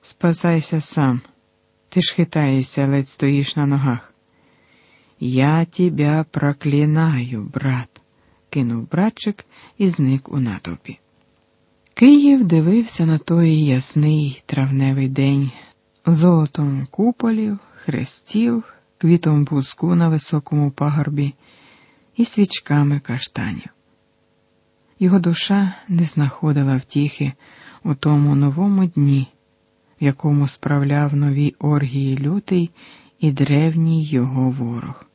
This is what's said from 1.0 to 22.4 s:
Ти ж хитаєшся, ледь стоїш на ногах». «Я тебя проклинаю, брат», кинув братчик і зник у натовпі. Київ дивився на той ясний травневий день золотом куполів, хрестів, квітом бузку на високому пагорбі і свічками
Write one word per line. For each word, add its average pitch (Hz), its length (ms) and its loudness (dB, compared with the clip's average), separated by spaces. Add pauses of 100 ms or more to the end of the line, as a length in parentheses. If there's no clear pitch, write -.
Ти 185 120 0
ж - 120 -2
хитаєшся, 139 720 0
ледь 139 220 0
стоїш 139 460 -2
на 147 100 0
ногах». 139 480 -2 (1040)
«Я 143 460 0
тебя 156 680 0
проклинаю, 143 1200 -2
брат», 127 480 -6 (500)
кинув 117 400 -4
братчик 202 540 -4 (320)
і 196 120 2
зник 135 400 0
у - 100 -4
натовпі. 98 600 -8 (920)
Київ 277 500 6
дивився 175 640 2
на 160 120 2
той 160 480 2
ясний 147 800 0
травневий 135 600 0
день 139 440 0 (540)
золотом 151 880 2
куполів, 220 680 -2 (160)
хрестів, 226 880 -4 (340)
квітом 165 460 2
бузку 156 520 -2
на 170 140 2
високому 147 600 -2
пагорбі 143 640 -2 (840)
і 233 100 0
свічками 147 720 0